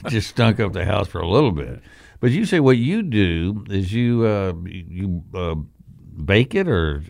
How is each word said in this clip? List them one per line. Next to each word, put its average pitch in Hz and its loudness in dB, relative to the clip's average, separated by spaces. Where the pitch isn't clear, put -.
just 110 -2
stunk 113 2
up 98 -2
the 87 -4
house 95 0
for 82 -8
a 85 -4
little 123 4
bit. 65 -8
But 120 2
you 190 0
say 180 2
what 131 6
you 175 0
do 101 0
is 98 -2
you, 120 2
uh, 98 0
you, 87 -8
uh, 85 -4
bake 110 2
it 196 0
or, 78 0